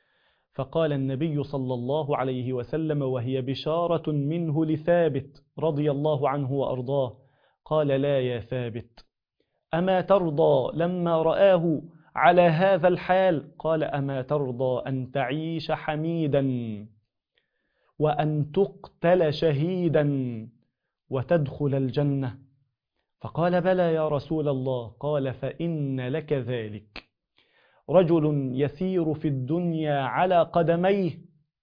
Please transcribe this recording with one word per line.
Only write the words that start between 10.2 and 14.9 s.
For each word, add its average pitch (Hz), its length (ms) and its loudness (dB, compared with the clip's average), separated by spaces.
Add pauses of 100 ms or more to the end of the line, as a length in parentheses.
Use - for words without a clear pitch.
لما 170 460 0
رآه 165 600 4 (320)
على 175 280 6
هذا 175 460 4
الحال 180 720 2
قال: 156 260 0
"أما 139 380 -2
ترضى 127 640 -2
أن 131 240 -4